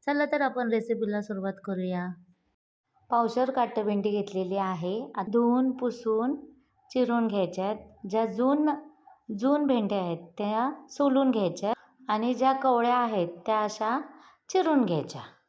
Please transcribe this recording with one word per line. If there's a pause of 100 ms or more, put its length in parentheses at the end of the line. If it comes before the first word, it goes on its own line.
चला
तर,
आपण
रेसिपीला
सुरुवात (120)
करूया. (1000)
पावशेर
काटभेंडी
घेतलेली
आहे.
आ-,
धुवून,
पुसून, (540)
चिरून
घ्यायच्या
आहेत. (320)
ज्या
जून, (720)
जून
भेंड्या
आहेत,
त्या
सोलून
घ्यायच्या (340)
आणि
ज्या
कवळ्या
आहेत, (180)
त्या
अशा (480)
चिरून
घ्यायच्या. (280)